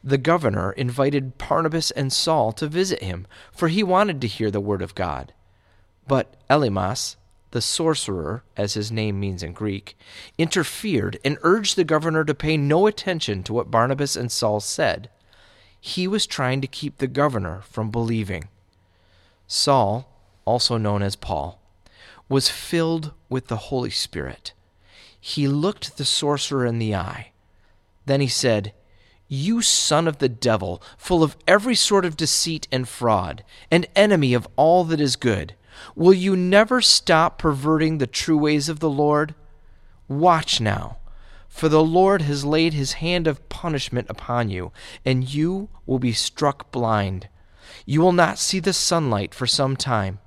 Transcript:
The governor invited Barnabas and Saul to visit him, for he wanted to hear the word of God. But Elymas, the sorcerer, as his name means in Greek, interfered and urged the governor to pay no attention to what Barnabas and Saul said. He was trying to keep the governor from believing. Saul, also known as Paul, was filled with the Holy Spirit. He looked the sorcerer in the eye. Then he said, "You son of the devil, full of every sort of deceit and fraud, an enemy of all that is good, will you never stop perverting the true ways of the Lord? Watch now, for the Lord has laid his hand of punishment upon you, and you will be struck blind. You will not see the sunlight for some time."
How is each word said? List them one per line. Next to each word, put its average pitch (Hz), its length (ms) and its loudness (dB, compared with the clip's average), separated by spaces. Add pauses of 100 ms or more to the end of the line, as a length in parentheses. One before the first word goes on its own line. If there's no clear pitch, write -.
The 139 140 0
governor 123 560 0
invited 135 640 -2
Barnabas 160 540 -2
and 135 200 -4
Saul 143 420 0
to 156 140 -6
visit 185 340 -2
him, 92 240 -8 (280)
for 170 160 0
he 196 140 2
wanted 185 360 2
to 127 80 -4
hear 104 240 -2
the 104 80 -2
word 101 220 -2
of 95 140 -8
God. 73 360 -6 (760)
But 135 300 -2 (140)
Elymas, 107 680 0 (360)
the 120 100 -2
sorcerer, 107 800 -2 (140)
as 104 160 -2
his 107 180 -6
name 107 260 -4
means 98 260 -4
in 85 100 -10
Greek, 98 440 -8 (400)
interfered 160 840 -2
and 143 180 -2
urged 196 360 2
the 180 80 4
governor 156 400 0
to 151 80 -2
pay 156 240 0
no 151 280 4
attention 160 580 -2
to 107 100 -8
what 117 180 -2
Barnabas 135 460 0
and 120 120 -4
Saul 107 300 0
said. 104 500 -2 (760)
He 185 220 -4
was 196 180 0
trying 135 360 -2
to 135 60 -6
keep - 300 -10
the 135 100 -2
governor 120 540 -2
from 110 300 -6
believing. 110 560 -4 (1000)
Saul, 127 640 2 (360)
also 117 320 0
known 104 240 0
as 98 160 -4
Paul, 78 440 -8 (680)
was 135 180 2
filled 165 640 -2 (160)
with 131 200 -6
the 110 200 -6
Holy 127 220 -4
Spirit. - 640 -8 (680)
He - 260 -4
looked 147 520 -2
the 139 80 -6
sorcerer 139 600 0
in 117 140 0
the 110 160 0
eye. 87 360 -6 (720)
Then 139 160 2
he 135 80 0
said, 104 420 0 (560)
"You 175 340 -2
son - 460 2
of 151 120 -4
the 135 100 2
devil, 104 520 -2 (160)
full 175 240 2
of 151 140 2 (140)
every 208 260 4
sort 196 300 2
of 170 100 -4
deceit 160 560 -2
and 127 160 -2
fraud, 98 560 0 (260)
an 175 240 4
enemy 185 400 6
of 120 220 0
all 165 300 6
that 160 160 0
is 135 160 0
good, 104 360 -2 (420)
will 180 180 8
you 185 240 2
never 202 420 4
stop - 580 4
perverting 156 600 2
the 131 100 0
true - 300 0
ways 151 320 2
of 151 100 -6
the 160 100 0
Lord? 147 460 2 (720)
Watch 147 540 2
now, - 380 -2 (500)
for - 180 -2
the 156 160 6
Lord 185 380 4
has 143 240 -2
laid 156 280 2
his 139 200 -2
hand 170 340 -2
of 143 220 -4
punishment 135 600 -4
upon 120 400 -4
you, 92 220 -6 (340)
and 131 260 0
you 180 380 -2 (160)
will 127 140 0
be 123 140 0
struck - 580 -2
blind. 104 560 -2 (580)
You 151 160 2
will 180 100 6
not 175 280 2
see - 200 -2
the 180 140 0
sunlight 127 600 0
for 127 100 -4
some 135 300 0
time." 101 520 -2